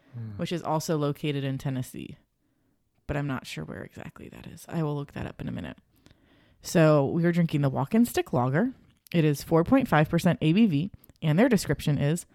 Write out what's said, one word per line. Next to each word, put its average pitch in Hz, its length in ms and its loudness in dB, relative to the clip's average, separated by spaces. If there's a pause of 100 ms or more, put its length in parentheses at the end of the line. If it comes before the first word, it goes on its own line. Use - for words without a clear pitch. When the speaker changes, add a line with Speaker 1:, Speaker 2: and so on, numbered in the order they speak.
(160)
Speaker 1:
Hmm. 113 220 -12
Speaker 2:
which 175 140 -6
is 170 120 -6
also 156 340 -2
located 143 460 -2
in 135 160 -4
Tennessee, - 580 -8 (880)
but 143 100 -6
I'm 143 120 -4
not 131 180 -8
sure - 200 -12
where - 180 -14
exactly - 460 -18
that - 180 -20
is. - 200 -20
I 165 140 -4
will 147 140 -2
look 143 160 -8
that - 160 -10
up - 120 -14
in 139 100 -8
a - 20 -8
minute. 90 260 -10 (840)
So 151 420 4
we 151 200 -2
are 175 60 4
drinking 165 300 0
the 139 80 0
Walk 131 240 -2
and 233 140 4
Stick - 260 -4
Lager. 151 400 0 (400)
It 165 120 4
is 147 180 0
four 165 200 2
point 262 240 4
five 156 220 4
percent 170 320 2
A 156 120 4
B 220 120 6
V, 170 260 0 (300)
and 151 160 2
their 247 120 6
description 156 500 0
is, 151 360 0